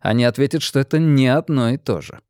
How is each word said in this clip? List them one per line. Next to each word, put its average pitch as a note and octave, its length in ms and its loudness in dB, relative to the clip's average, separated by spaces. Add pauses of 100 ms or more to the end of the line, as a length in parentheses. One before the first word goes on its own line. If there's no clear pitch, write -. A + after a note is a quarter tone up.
они A#2+ 240 0
ответят, C3+ 380 0
что - 180 -2
это D3 180 -2
не C#3+ 300 4
одно C3 420 0
и C3 60 -2
то G2 240 -4
же. - 180 -18 (120)